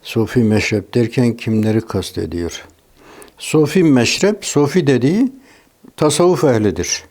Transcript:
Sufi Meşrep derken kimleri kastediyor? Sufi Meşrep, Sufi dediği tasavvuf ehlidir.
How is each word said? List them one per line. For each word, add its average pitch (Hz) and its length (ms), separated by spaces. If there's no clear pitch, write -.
Sufi 117 380
Meşrep 107 540
derken 120 420
kimleri 110 440
kastediyor? 85 840
Sufi 156 460
Meşrep, 156 600
Sufi 147 420
dediği 147 460
tasavvuf 165 480
ehlidir. 107 680